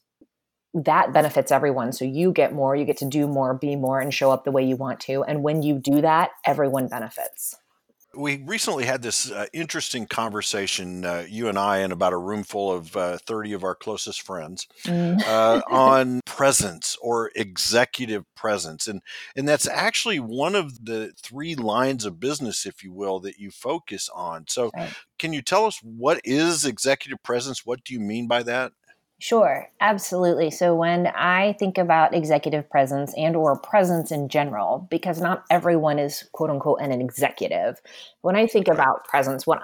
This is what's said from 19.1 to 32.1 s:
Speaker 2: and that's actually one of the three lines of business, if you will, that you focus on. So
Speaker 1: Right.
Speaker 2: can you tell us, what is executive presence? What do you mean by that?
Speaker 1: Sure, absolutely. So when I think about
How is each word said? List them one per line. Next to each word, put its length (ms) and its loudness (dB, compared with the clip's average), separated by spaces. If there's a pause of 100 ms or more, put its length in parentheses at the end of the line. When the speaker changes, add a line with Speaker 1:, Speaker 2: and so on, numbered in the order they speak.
Speaker 2:
and 120 -2
that's 200 2
actually 520 -2
one 340 -2
of 300 -4
the 320 -6
three 380 -10
lines 500 0
of 160 -8
business, 460 -4
if 160 -14
you 100 -16
will, 280 -4
that 180 -12
you 120 -14
focus 640 -8
on. 340 -8
So 280 -2
Speaker 1:
Right. 160 -8 (260)
Speaker 2:
can 140 -4
you 80 -4
tell 240 2
us, 180 -2
what 420 0
is 420 2
executive 560 -2
presence? 420 -4
What 200 -6
do 100 -10
you 60 -6
mean 260 -4
by 160 0
that? 300 -4 (480)
Speaker 1:
Sure, 480 2 (120)
absolutely. 680 2
So 280 2
when 320 2
I 460 2
think 220 -2
about 380 4